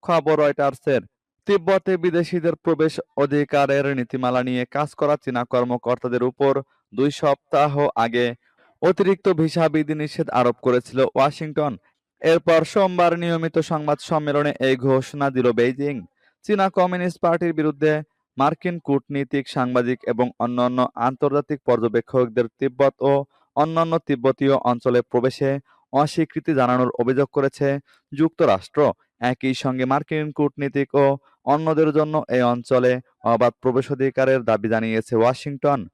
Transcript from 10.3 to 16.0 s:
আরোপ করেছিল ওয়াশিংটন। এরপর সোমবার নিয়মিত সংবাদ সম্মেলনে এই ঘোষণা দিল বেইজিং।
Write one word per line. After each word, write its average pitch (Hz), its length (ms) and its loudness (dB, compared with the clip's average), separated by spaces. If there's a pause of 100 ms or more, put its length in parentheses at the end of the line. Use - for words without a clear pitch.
আরোপ 120 320 2
করেছিল 123 380 0
ওয়াশিংটন। 143 760 -2 (440)
এরপর 165 440 4
সোমবার 175 540 2
নিয়মিত 165 400 -2
সংবাদ 151 420 -2
সম্মেলনে 147 600 -2
এই 131 160 2
ঘোষণা 135 540 0
দিল 123 220 2
বেইজিং। 127 540 -2 (360)